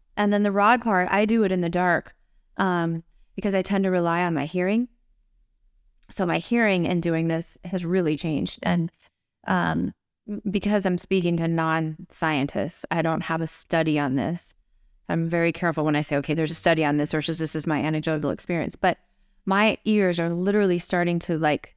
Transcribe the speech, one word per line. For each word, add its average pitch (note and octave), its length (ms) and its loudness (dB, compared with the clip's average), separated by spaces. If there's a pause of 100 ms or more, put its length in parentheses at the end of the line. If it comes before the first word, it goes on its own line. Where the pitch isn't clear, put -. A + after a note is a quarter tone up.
(160)
And G#3 160 2
then G#3 120 2
the G#3 60 2
rod G3+ 300 4
part, F#3 300 2
I G#3 160 2
do A3 180 2
it F#3+ 80 2
in F#3 80 2
the E3+ 80 0
dark, F3 460 0 (420)
um, E3+ 460 0 (340)
because G3+ 180 -2
I F#3+ 60 2
tend G3 240 0
to F#3+ 60 2
rely F3 320 2
on F3 100 0
my C#3+ 140 -2
hearing. F#3+ 420 0 (1200)
So - 160 -4
my E3+ 140 0
hearing G3 480 2
in F3 160 0
doing E3 260 0
this E3 360 -4
has F3 200 -6
really E3+ 320 0
changed. D#3+ 460 -4
And, F3 280 0 (560)
um, E3+ 460 0 (580)
because G3+ 360 0
I'm F3+ 100 2
speaking F3 400 0
to E3 100 -2
non-scientists, D#3+ 1400 -2
I E3+ 120 0
don't D#3+ 180 0
have E3 220 -4
a D#3+ 40 -2
study D#3+ 520 0
on C#3 160 0
this. C#3 400 -4 (560)
I'm E3 180 0
very E3+ 240 2
careful D#3+ 320 -2
when D3+ 120 2
I D3 40 2
say, D3+ 160 -2
"Okay, C#3+ 160 -2
there's D#3 180 0
a E3 40 -8
study D#3+ 280 2
on D3 140 2
this," D3 160 0
versus, D#3+ 260 -2
"This D#3+ 160 -4
is D#3 120 -6
my D#3 160 0
anecdotal D#3 480 -2
experience." - 440 -4
But F3+ 220 0 (500)
my G3+ 400 2
ears G3 340 2
are E3+ 80 0
literally F#3 500 2
starting F3 420 0
to, E3 180 -2
like, D3+ 380 0